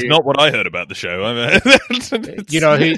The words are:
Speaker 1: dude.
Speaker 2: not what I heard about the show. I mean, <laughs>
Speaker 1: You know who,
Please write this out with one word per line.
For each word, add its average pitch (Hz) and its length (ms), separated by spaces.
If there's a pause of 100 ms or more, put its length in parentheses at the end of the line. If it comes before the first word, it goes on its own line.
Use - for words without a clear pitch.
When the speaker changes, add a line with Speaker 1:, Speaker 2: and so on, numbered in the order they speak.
Speaker 1:
dude. 123 80
Speaker 2:
not 156 160
what - 140
I 147 120
heard 101 160
about 87 220
the 92 60
show. 90 280
I 120 360
mean, - 840
<laughs> - 40
Speaker 1:
You 156 100
know 151 180
who, 160 200